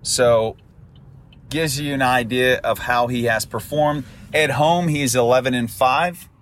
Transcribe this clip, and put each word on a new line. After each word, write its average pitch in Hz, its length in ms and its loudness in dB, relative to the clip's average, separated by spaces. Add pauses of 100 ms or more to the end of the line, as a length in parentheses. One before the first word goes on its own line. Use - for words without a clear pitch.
So, 117 560 2 (920)
gives 151 300 -4
you 147 140 -4
an 135 80 -2
idea 127 580 2
of 113 200 -4
how 120 280 0
he 120 180 -4
has 110 200 0
performed. 147 580 -4 (300)
At 151 180 2
home, 165 360 2
he 151 140 0
is 123 140 -2
eleven 127 380 2
and 120 160 -2
five 151 600 -2 (120)